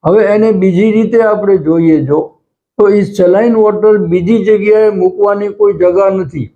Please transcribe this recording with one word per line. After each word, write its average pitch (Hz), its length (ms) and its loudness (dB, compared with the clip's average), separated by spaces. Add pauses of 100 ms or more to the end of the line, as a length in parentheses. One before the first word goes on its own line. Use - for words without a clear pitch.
હવે 202 180 2
એને 214 280 0
બીજી 190 400 0
રીતે 226 300 0
આપણે 202 340 0
જોઈએ 160 440 0
જો 143 340 -4 (440)
તો 208 100 2
ઈ 202 140 2
સેલાઇન 196 540 0
વોટર 214 420 2
બીજી 180 460 -2
જગ્યાએ 214 460 2
મૂકવાની 202 580 -2
કોઈ 202 240 0
જગા 180 380 0
નથી. 156 460 -6